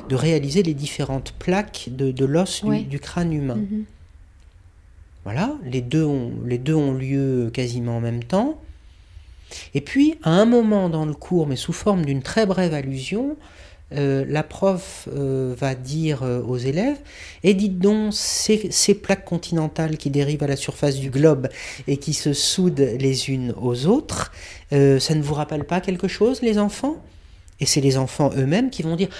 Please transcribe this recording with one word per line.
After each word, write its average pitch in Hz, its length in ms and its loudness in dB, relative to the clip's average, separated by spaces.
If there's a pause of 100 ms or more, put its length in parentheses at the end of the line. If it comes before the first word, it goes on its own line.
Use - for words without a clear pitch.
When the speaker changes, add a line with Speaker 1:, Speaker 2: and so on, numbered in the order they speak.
Speaker 1:
de 131 60 0
réaliser 151 480 2
les 165 100 2
différentes 135 680 -4
plaques 196 540 -2
de, 131 180 0
de 131 140 0
l'os 165 360 0
du, 214 80 0
Speaker 2:
Ouais. 214 120 2
Speaker 1:
du 139 180 -6
crâne 170 320 -4
humain. 139 240 -2
Speaker 2:
Mhm. 214 300 -4 (1400)
Speaker 1:
Voilà, 180 400 -2
les 131 160 -4
deux 123 240 0
ont, 131 300 0 (120)
les 123 120 -2
deux 131 160 0
ont 143 200 2
lieu 131 600 0
quasiment 120 420 -2
en 117 60 -2
même 120 240 -4
temps. 254 340 0 (1120)
Et 143 60 2
puis, 294 440 2
à 160 80 4
un 196 140 8
moment 214 440 4
dans 156 160 0
le 151 80 -2
cours, 160 340 0
mais 135 80 0
sous - 160 -6
forme 185 320 2
d'une 139 180 0
très 220 240 2
brève 180 280 2
allusion, 147 640 -4 (580)
euh, 135 320 2
la 147 140 0
prof, - 720 -2
euh, 135 420 -2
va 131 200 -2
dire, 143 480 -2
euh, 123 180 -2
aux 123 160 -2
élèves : « 175 400 0 (460)
Et 196 100 6
dites 196 240 0
donc, 214 340 2
ces, 214 600 0
ces - 240 4
plaques 196 280 -2
continentales 160 720 -2
qui 147 120 -4
dérivent 143 340 0
à 143 40 0
la 139 80 0
surface 139 400 -2
du 135 160 -6
globe 139 360 4 (400)
et 143 100 0
qui 151 180 -4
se 147 180 0
soudent 143 680 2
les 135 300 0
unes 127 320 -2
aux 123 240 0
autres, - 460 0 (400)
euh, 139 280 6
ça 156 140 0
ne 151 80 2
vous 147 140 -2
rappelle 147 280 -4
pas 175 160 -2
quelque 185 280 -2
chose, 240 340 0
les 220 160 2
enfants ? » 208 380 0 (640)
Et 143 80 0
c'est - 140 2
les 135 180 4
enfants 135 360 0
eux-mêmes 170 360 2
qui - 100 -10
vont 160 140 -2
dire : « 180 140 0 (100)